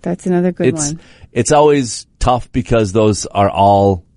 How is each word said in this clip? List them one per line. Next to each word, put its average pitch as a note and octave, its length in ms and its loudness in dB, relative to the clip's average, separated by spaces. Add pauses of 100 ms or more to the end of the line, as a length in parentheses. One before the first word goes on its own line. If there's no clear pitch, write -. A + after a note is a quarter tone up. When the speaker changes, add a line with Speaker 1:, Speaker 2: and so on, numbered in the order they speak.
Speaker 1:
That's F3+ 240 -8
another F3+ 260 -2
good F3 160 -2
Speaker 2:
it's, D3+ 260 -4
Speaker 1:
one. E3 80 -14 (320)
Speaker 2:
it's A#2 180 -2
always D3 560 0 (120)
tough B2 320 -2
because A2+ 420 -2
those G#2+ 320 0
are G2 240 0
all G2 560 2 (120)